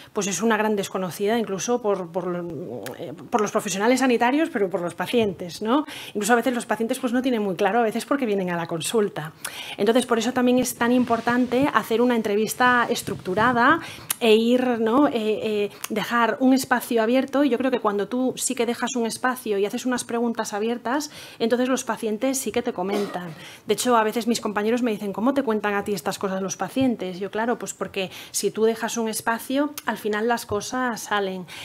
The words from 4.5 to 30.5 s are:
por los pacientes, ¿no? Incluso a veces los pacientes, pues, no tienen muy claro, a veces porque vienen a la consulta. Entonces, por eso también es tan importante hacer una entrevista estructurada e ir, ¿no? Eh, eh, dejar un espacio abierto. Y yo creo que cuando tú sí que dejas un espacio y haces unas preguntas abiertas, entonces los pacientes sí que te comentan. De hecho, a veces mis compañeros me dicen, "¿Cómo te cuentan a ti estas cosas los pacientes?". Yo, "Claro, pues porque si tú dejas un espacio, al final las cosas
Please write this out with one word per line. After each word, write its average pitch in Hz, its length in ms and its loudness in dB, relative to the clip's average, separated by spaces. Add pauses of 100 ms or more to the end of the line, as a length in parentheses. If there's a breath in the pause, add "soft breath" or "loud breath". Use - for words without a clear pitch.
por 185 100 -2
los 170 140 -4
pacientes, 185 680 -2
¿no? 262 240 2 (300 loud breath)
Incluso 208 180 0
a 240 40 8
veces 240 180 0
los 233 100 -4
pacientes, 226 360 -2
pues, 240 120 -2
no 254 80 2
tienen 240 220 0
muy 190 140 -2
claro, 202 240 4
a - 20 4
veces 220 240 0
porque 277 180 0
vienen 196 240 0
a 175 80 -2
la 170 100 -2
consulta. 170 680 -2 (440 loud breath)
Entonces, 233 300 4
por 226 120 2
eso 233 140 -2
también 247 260 4
es 247 180 0
tan 240 160 2
importante 247 800 2
hacer 220 260 2
una 247 160 4
entrevista 220 720 2
estructurada 233 920 2 (400 loud breath)
e 226 140 8
ir, 240 460 4
¿no? 240 280 6
Eh, - 60 0
eh, 214 560 0 (200 loud breath)
dejar 226 500 0
un 262 140 6
espacio 247 480 2
abierto. 262 420 2
Y 277 60 4
yo 233 80 2
creo 254 120 0
que 240 100 0
cuando 202 280 0
tú 254 280 0
sí - 180 -4
que 233 100 0
dejas 240 320 -2
un 233 80 0
espacio 226 540 -2
y 202 80 2
haces 226 180 -6
unas 254 200 -2
preguntas 233 480 -2
abiertas, 233 580 -2 (300 loud breath)
entonces 240 280 2
los 254 140 0
pacientes 233 560 -2
sí 208 140 -4
que 240 100 0
te 240 100 -4
comentan. 185 600 -4 (320 loud breath)
De 214 80 2
hecho, 240 220 2
a 220 80 6
veces 214 240 0
mis 233 120 0
compañeros 220 400 0
me 233 120 0
dicen, 202 200 -4
"¿Cómo 233 220 0
te 277 80 2
cuentan 214 320 0
a 202 80 0
ti 208 100 -4
estas 196 260 -4
cosas 190 220 -2
los 190 160 -4
pacientes?". 190 600 -2
Yo, 190 140 -6
"Claro, 226 260 0
pues 190 160 -10
porque 190 360 -6 (200 loud breath)
si 196 220 -2
tú 214 100 0
dejas 226 340 2
un 226 120 -2
espacio, 262 640 -2 (120)
al 220 120 -2
final 214 300 -2
las 233 180 0
cosas 220 540 -4